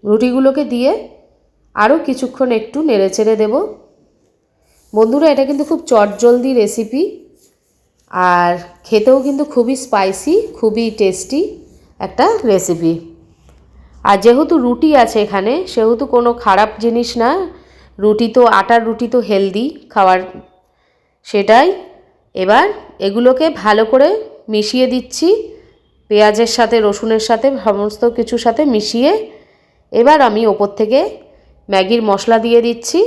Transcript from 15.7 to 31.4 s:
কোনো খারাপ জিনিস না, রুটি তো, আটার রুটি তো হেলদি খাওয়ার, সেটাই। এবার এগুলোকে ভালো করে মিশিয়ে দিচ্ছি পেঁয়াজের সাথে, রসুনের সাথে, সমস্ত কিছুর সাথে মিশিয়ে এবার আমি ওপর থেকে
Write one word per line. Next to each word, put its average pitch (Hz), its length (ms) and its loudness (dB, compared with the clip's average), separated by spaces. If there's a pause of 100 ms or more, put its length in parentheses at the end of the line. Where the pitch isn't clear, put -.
কোনো 240 280 0
খারাপ 214 360 0 (100)
জিনিস 233 380 -2
না, 233 120 0 (720)
রুটি 214 360 0
তো, 254 60 4 (180)
আটার 233 280 2
রুটি 226 200 -4
তো 247 120 0
হেলদি 196 460 -2 (240)
খাওয়ার, 185 300 2 (1080)
সেটাই। 220 400 4 (680)
এবার 208 300 2 (340)
এগুলোকে 240 500 0
ভালো 214 360 0
করে 262 240 4 (400)
মিশিয়ে 220 380 0
দিচ্ছি 254 420 -4 (800)
পেঁয়াজের 214 480 2
সাথে, 233 220 2
রসুনের 220 500 -2
সাথে, 226 180 0 (180)
সমস্ত 208 360 -2 (160)
কিছুর 233 280 -4
সাথে 233 200 0
মিশিয়ে 240 460 0 (800)
এবার 285 300 4
আমি 220 260 2
ওপর 202 220 0 (100)
থেকে 226 200 2 (680)